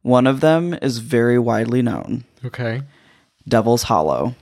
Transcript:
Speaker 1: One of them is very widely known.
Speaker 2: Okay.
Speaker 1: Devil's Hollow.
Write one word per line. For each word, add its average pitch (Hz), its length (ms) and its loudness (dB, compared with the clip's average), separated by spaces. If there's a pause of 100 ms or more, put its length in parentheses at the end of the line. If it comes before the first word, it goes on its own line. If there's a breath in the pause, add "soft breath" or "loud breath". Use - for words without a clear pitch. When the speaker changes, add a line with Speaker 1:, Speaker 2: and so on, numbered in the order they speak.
Speaker 1:
One 123 260 4
of 135 140 0
them 165 400 2
is 123 180 -2
very 117 400 2
widely 117 440 0
known. 117 420 -4 (200)
Speaker 2:
Okay. 120 380 -6 (640 soft breath)
Speaker 1:
Devil's 113 360 2
Hollow. 78 600 0